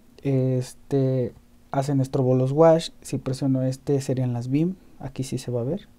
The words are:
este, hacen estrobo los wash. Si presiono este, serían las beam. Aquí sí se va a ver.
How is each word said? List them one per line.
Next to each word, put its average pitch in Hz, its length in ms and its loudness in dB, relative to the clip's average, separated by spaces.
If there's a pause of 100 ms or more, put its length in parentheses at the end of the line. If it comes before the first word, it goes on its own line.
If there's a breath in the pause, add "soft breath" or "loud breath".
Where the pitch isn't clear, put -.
(220)
este, 131 1120 -2 (380)
hacen 139 280 0
estrobo 131 360 2
los 131 180 2
wash. 160 380 6 (100)
Si - 160 -8
presiono 135 460 -2
este, 135 360 -2
serían 131 320 -2
las 120 180 -6
beam. 160 280 0 (220)
Aquí 135 240 -10
sí 131 140 -6
se 127 140 -8
va 120 80 -4
a 117 60 -4
ver. 165 340 -8